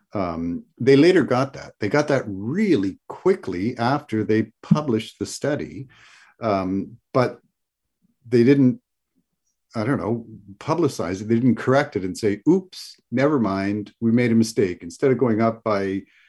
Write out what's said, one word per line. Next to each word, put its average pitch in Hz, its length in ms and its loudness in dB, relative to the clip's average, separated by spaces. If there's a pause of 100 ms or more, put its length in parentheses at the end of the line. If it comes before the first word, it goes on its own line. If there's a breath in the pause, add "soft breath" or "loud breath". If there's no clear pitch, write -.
(140 soft breath)
Um, 85 520 -6 (140)
they 131 160 6
later 165 280 6
got 131 300 -2
that. - 260 -16
They 104 100 -2
got 147 180 0
that 139 200 0
really 110 720 -2 (100)
quickly 123 680 -2
after 120 460 -2
they 110 280 0 (100)
published 147 580 0
the 101 80 -6
study, - 600 -6 (540 soft breath)
um, 95 560 -2 (160)
but 123 260 0 (880)
they 117 160 4
didn't, 131 380 4 (920)
I 110 80 -4
don't 110 160 -2
know, 113 260 -6 (320)
publicize 127 640 -4
it. 104 60 -10
They 113 80 2
didn't 117 200 2
correct 139 400 0
it 95 80 -6
and 92 140 -8
say, 104 320 -2
"Oops, - 460 -2 (160)
never 139 280 2
mind, 101 600 -2
we 113 120 0
made 120 200 2
a 113 40 2
mistake." 110 460 0
Instead 135 300 -2
of 117 80 0
going 113 220 2
up 113 220 -2
by 98 400 -2 (240 soft breath)